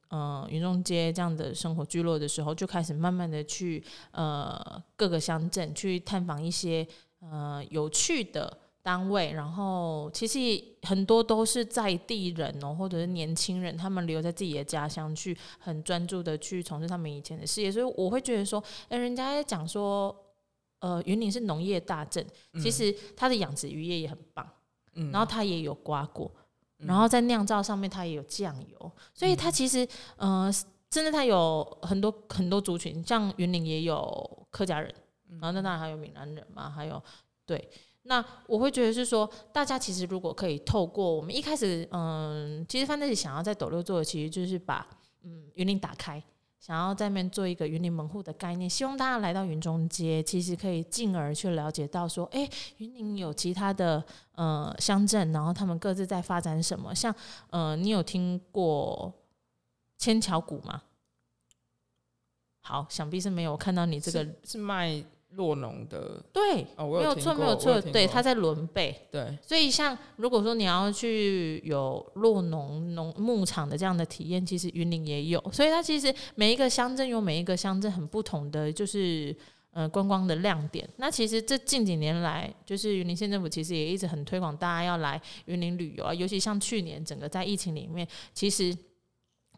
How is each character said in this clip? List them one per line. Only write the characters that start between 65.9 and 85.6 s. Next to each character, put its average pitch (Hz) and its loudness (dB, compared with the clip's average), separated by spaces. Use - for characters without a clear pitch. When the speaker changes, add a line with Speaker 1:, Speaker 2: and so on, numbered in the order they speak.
Speaker 1:
对， 370 4
Speaker 2:
哦， 151 -4
我 156 2
有 302 4
听 - -2
过， 311 4
Speaker 1:
没 285 2
有 - -
错， - -
没 247 6
有 214 4
错， - 4
Speaker 2:
我 - 8
有 208 4
听 170 -4
过。 - -6
Speaker 1:
对， 202 8
他 247 4
在 254 6
仑 160 2
背。 151 -2
Speaker 2:
对。 139 -4
Speaker 1:
所 - -2
以 302 6
像 277 2
如 233 0
果 226 6
说 233 2
你 220 2
要 185 4
去 202 0
有 139 -2
洛 208 6
农 160 -2
农 165 -4
牧 214 4
场 151 0
的 147 -2
这 180 0
样 185 2
的 165 2
体 - -8
验， 180 0
其 185 -2
实 175 -2
云 170 0
林 160 -2
也 147 -2
有。 170 2
所 285 6
以 - 8
它 330 4
其 311 2
实 269 2
每 214 6
一 247 2
个 262 6
乡 247 0
镇 269 0
有 233 0
每 165 2
一 175 0
个 185 2
乡 190 0
镇 202 0
很 151 -2
不 214 -2
同 147 -4
的， 151 0
就 208 -2
是， 165 0
呃， 160 -2
观 196 2
光 190 4
的 165 4
亮 170 2
点。 - -6
那 269 -2
其 226 2
实 220 2
这 269 2
近 262 4
几 180 2
年 156 2
来， 160 -2
就 196 -4
是 208 0
云 180 0
林 175 0
县 202 -2
政 202 0
府 165 -2
其 160 -2
实 170 -2
也 156 0
一 185 0
直 190 -2
很 151 -2
推 185 -2
广 156 -2
大 175 -2
家 170 0
要 175 2
来 151 0
云 175 -2